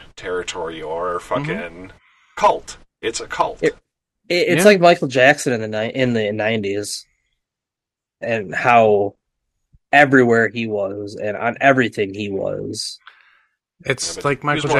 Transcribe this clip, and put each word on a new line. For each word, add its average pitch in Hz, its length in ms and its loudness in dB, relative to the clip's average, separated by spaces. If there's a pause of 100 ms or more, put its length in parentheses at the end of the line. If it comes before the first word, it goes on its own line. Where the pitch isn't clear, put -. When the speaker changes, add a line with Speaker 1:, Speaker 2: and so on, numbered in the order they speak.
(140)
Speaker 1:
territory 87 640 -8
or 82 380 -8
fucking - 280 -6
Speaker 2:
Mm-hmm. 185 400 -10 (500)
Speaker 1:
cult. - 400 0 (260)
It's 113 180 -6
a - 60 -12
cult. - 380 -6
Speaker 3:
It, 156 100 0 (540)
it, 175 60 -4 (140)
it's 170 100 2
Speaker 2:
Yeah. 180 60 2
Speaker 3:
like 208 160 6
Michael 175 280 4
Jackson 131 460 4
in 113 60 -4
the 110 60 -6
ni-, 107 260 -4
in 127 200 0
the 107 180 0
nineties, 107 720 -4 (1160)
and 110 340 -4
how 107 640 4 (760)
everywhere 127 640 6
he 117 140 -4
was 101 520 -6
and 104 160 -6
on 110 240 -4
everything 117 540 2
he 104 160 -8
was. 101 720 -8 (840)
Speaker 2:
It's - 320 -6
Speaker 1:
Yeah, - 60 -10
but - 20 -10
Speaker 2:
like 143 180 -2
Speaker 1:
he 147 40 -8
was 147 160 -2
Speaker 2:
Michael 147 60 -4
Speaker 1:
more 143 120 2